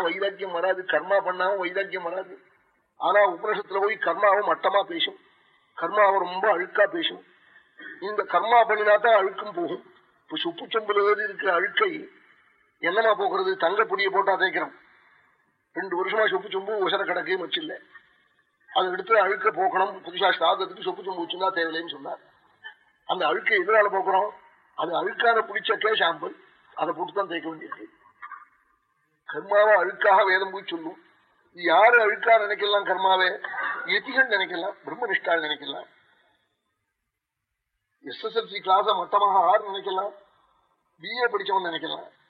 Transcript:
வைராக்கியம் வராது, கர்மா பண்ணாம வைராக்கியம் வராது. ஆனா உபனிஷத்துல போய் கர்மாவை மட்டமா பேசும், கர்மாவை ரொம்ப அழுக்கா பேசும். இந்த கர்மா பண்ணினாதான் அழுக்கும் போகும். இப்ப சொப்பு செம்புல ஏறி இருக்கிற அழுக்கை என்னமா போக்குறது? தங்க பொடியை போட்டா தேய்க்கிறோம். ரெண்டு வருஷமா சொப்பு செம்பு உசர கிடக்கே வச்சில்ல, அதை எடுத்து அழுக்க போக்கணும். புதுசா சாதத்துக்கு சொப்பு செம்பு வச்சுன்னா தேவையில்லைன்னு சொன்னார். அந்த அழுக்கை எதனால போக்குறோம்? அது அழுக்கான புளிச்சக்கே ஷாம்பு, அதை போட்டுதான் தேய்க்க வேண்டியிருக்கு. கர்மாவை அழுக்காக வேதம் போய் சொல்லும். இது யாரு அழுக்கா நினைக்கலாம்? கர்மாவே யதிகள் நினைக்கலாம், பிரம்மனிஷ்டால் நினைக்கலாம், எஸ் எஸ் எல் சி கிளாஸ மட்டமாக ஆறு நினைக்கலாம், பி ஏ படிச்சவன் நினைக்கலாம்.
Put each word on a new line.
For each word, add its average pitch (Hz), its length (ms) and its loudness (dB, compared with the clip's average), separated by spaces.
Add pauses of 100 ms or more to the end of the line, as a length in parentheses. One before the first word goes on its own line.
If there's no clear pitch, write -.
வைராக்கியம் 190 520 -4
வராது, 185 240 0 (100)
கர்மா 175 340 2
பண்ணாம 185 380 -2
வைராக்கியம் 180 440 -6
வராது. 185 260 -8 (760)
ஆனா 190 120 4 (140)
உபனிஷத்துல 196 500 -4
போய் 214 120 0 (100)
கர்மாவை 190 420 4
மட்டமா 190 340 2 (100)
பேசும், 160 280 -4 (640)
கர்மாவை 196 440 4
ரொம்ப 185 200 -4 (100)
அழுக்கா 185 280 0 (120)
பேசும். - 260 -6 (880)
இந்த 208 140 -2 (120)
கர்மா 220 260 6 (100)
பண்ணினாதான் 208 500 6
அழுக்கும் 190 400 -4
போகும். - 240 -4 (400)
இப்ப - 100 -18 (120)
சொப்பு - 280 -8
செம்புல 202 380 2
ஏறி 208 160 0
இருக்கிற 196 220 -4 (100)
அழுக்கை 381 320 0 (1000)
என்னமா 220 220 4 (100)
போக்குறது? 190 300 0 (140)
தங்க 190 140 0 (120)
பொடியை 196 200 0
போட்டா 190 300 2
தேய்க்கிறோம். 170 340 -2 (1040)
ரெண்டு 190 200 -6
வருஷமா 208 240 0 (100)
சொப்பு 185 200 -4
செம்பு 196 200 -4 (120)
உசர 196 240 0
கிடக்கே 175 340 -2
வச்சில்ல, 156 300 -8 (1040)
அதை 185 180 2
எடுத்து 190 180 -2 (120)
அழுக்க 196 220 0 (140)
போக்கணும். 185 320 0 (120)
புதுசா 180 240 0 (120)
சாதத்துக்கு 185 460 0
சொப்பு 185 180 -6
செம்பு 180 180 -6
வச்சுன்னா 175 340 -4
தேவையில்லைன்னு 165 380 -4
சொன்னார். 143 260 -14 (920)
அந்த 180 180 -2
அழுக்கை 208 320 0
எதனால 208 340 4
போக்குறோம்? 190 340 0 (520)
அது 165 180 -4
அழுக்கான 226 380 0 (100)
புளிச்சக்கே 208 440 -2 (100)
ஷாம்பு, 165 280 -2 (520)
அதை 160 160 -2
போட்டுதான் 185 340 -4
தேய்க்க 160 200 -8
வேண்டியிருக்கு. - 340 -14 (1500)
கர்மாவை 208 500 4
அழுக்காக 190 380 4 (100)
வேதம் 190 240 2
போய் 190 180 -12
சொல்லும். 165 280 -10 (540)
இது 175 80 -16 (120)
யாரு 226 320 8
அழுக்கா 208 280 2 (120)
நினைக்கலாம்? 202 440 -2
கர்மாவே 185 400 2 (640)
யதிகள் 247 400 0
நினைக்கலாம், 185 420 -4 (100)
பிரம்மனிஷ்டால் 185 600 -2
நினைக்கலாம், 143 420 -10 (2250)
எஸ் - 180 -14
எஸ் 220 120 -8
எல் 180 120 -6
சி 202 120 -8
கிளாஸ 196 220 4 (140)
மட்டமாக 202 340 2 (160)
ஆறு 214 180 4
நினைக்கலாம், 190 440 -6 (880)
பி 190 100 -10 (100)
ஏ 247 120 4
படிச்சவன் 196 360 -2
நினைக்கலாம். 160 400 -8 (200)